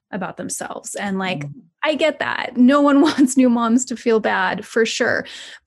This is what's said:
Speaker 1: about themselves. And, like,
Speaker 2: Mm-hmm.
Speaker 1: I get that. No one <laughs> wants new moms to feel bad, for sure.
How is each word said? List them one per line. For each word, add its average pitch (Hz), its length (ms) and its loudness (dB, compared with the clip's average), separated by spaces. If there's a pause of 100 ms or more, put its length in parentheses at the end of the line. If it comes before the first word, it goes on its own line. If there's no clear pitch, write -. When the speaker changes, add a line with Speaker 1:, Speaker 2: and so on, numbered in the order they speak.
(100)
Speaker 1:
about 180 260 -10
themselves. - 600 -12
And, 196 240 -6
like, 180 240 -6
Speaker 2:
Mm-hmm. 143 160 -14 (220)
Speaker 1:
I 311 120 0
get 302 240 -2
that. - 400 -6
No 277 240 6
one 285 180 6
<laughs> 330 60 6
wants 277 300 2
new 254 120 6
moms 233 380 2
to 233 100 -10
feel 226 240 2
bad, 196 460 -2
for 226 180 0
sure. - 400 -2 (420)